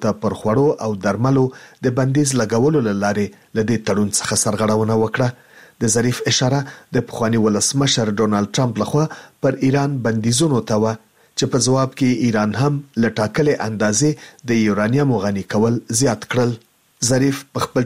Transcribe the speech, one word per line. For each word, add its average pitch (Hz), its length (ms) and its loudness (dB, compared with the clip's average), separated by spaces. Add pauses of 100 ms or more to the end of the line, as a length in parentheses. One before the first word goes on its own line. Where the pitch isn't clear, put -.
ته 101 180 0
پر 95 160 -2
خوړو 120 260 2 (200)
او 110 40 -2 (140)
درملو 127 400 2 (420)
د 123 140 0
بندیز 135 400 0
لګولو 123 480 2
له 101 160 0
لارې 101 220 0 (300)
له 113 120 0
دې 117 80 2 (100)
تړون 101 320 0
څخه - 240 -4
سرغړونه 110 600 0
وکړه. 117 260 0 (520)
د 117 140 0
ظریف 120 260 0 (100)
اشاره 135 300 0 (380)
د - 140 -2
پخواني 113 340 0
ولسمشر 110 720 0
ډونالډ 107 300 0 (100)
ټرمپ 113 260 0
لخوا 151 220 0 (400)
پر 135 220 0
ایران 139 360 0
بندیزونو 117 560 0 (100)
ته 107 120 2
وه 110 100 0 (460)
چې - 140 0
په 139 140 0
ځواب 131 320 2
کې 123 300 2
ایران 107 320 0
هم 147 140 2 (280)
له 113 60 2 (100)
ټاکلې 123 360 0 (140)
اندازې 107 420 0 (420)
د 113 140 2
یورانیمو 110 580 2
غني 101 200 -2 (120)
کول 117 260 2 (180)
زیات 123 300 0
کړل. 123 200 0 (600)
ظریف 135 260 2 (160)
په - 140 -4
خپل 135 200 -2